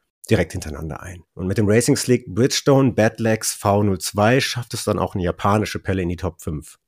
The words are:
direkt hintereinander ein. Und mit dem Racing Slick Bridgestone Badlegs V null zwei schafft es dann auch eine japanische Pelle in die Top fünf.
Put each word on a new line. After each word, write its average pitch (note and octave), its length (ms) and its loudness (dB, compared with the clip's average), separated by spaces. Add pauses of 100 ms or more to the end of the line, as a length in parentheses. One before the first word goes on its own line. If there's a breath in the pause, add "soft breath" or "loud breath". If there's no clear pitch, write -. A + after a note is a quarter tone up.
(280)
direkt F2+ 220 0
hintereinander D#2 540 -10
ein. F2+ 180 -18 (120)
Und F#2 120 -6
mit F#2+ 100 -2
dem G#2+ 120 2
Racing A#2+ 260 4
Slick - 320 0
Bridgestone B2+ 680 2
Badlegs A2 580 0
V G#2 320 2
null F#2+ 160 0
zwei A#2 400 2
schafft - 340 -6
es - 80 -6
dann G2+ 160 0
auch F2+ 160 -2
eine F#2+ 80 -4
japanische G2+ 560 0
Pelle F#2+ 240 -4
in E2+ 60 -2
die F2 80 -4
Top - 260 -8
fünf. - 440 -10